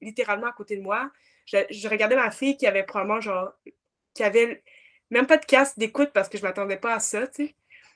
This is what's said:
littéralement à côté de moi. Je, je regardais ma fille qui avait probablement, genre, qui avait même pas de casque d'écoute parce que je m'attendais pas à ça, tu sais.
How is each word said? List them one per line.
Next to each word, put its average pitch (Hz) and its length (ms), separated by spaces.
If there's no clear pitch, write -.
littéralement 220 460
à 240 60
côté 208 220
de 196 60
moi. 220 300
Je, - 120
je 214 180
regardais 214 280
ma 233 160
fille 277 260
qui 262 80
avait 196 160
probablement, 208 400
genre, 185 320
qui - 80
avait 226 400
même 247 160
pas 311 100
de 311 80
casque 277 320
d'écoute 226 380
parce 196 140
que 208 100
je - 20
m'attendais 196 360
pas 226 180
à 214 40
ça, 220 280
tu 285 180
sais. 302 100